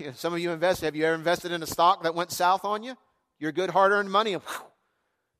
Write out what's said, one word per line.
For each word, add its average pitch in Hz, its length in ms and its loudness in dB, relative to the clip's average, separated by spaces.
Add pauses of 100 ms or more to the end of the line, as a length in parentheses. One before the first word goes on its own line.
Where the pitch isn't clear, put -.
<laughs> 131 80 -12
some 165 180 -6
of 170 80 -4
you 170 120 -2
invested, 165 340 -2
have 151 100 -4
you 151 80 0
ever 160 100 2
invested 170 380 -2
in 170 100 -6
a 156 40 -8
stock 175 380 2
that 165 100 -2
went 175 160 -6
south 180 340 0
on 208 180 -6
you? 247 140 -14 (420)
Your 151 140 -6
good 180 160 -2
hard-earned 196 420 2
money, 208 220 6
and 160 100 -6
whew, - 220 -12 (760)